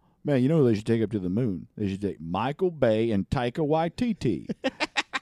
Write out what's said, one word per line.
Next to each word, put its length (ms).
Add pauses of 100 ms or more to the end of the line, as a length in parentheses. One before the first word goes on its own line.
(260)
Man, 180
you 60
know 80
who 100
they 80
should 100
take 160
up 100
to 80
the 100
moon? 380 (100)
They 100
should 140
take 180
Michael 520
Bay 400
and 180
Taika 360
Waititi. 840 (760)